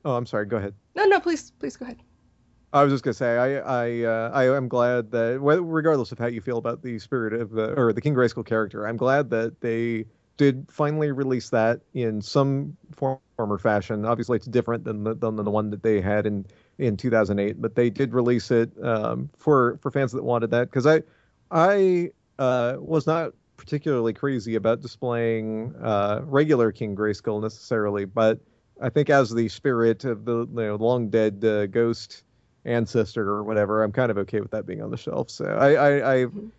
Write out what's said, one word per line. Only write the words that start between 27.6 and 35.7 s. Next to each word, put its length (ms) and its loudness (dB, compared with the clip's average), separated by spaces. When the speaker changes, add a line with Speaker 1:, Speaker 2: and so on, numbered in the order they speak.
Speaker 1:
but 340 2
I 80 -4
think 200 0
as 200 6
the 200 0
spirit 560 0
of 200 -6
the, 220 -2
you 60 -
know, 240 -4
long 320 0
dead, 360 2
uh, 220 2
ghost 560 -2
ancestor 640 0
or 140 -2
whatever, 400 0
I'm 80 0
kind 200 0
of 80 -2
okay 200 -4
with 120 -8
that 140 -6
being 160 -10
on 100 -10
the 60 -8
shelf. 320 -6
So 160 -8
I, 280 4